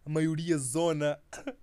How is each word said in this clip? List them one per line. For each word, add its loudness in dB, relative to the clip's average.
a -10
maioria 2
zona 0